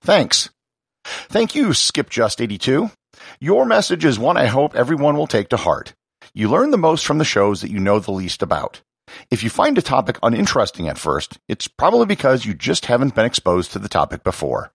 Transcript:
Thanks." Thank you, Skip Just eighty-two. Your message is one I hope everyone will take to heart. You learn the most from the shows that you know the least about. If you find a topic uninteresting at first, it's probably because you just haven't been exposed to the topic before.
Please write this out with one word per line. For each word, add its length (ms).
Thanks." 480
Thank 500
you, 180
Skip 380
Just 300
eighty-two. 500
Your 260
message 400
is 140
one 180
I 100
hope 280
everyone 420
will 120
take 220
to 60
heart. 380
You 160
learn 200
the 60
most 300
from 120
the 60
shows 360
that 100
you 80
know 200
the 120
least 320
about. 400
If 120
you 60
find 300
a 40
topic 400
uninteresting 640
at 100
first, 400
it's 200
probably 380
because 380
you 80
just 340
haven't 280
been 100
exposed 480
to 60
the 100
topic 340
before. 520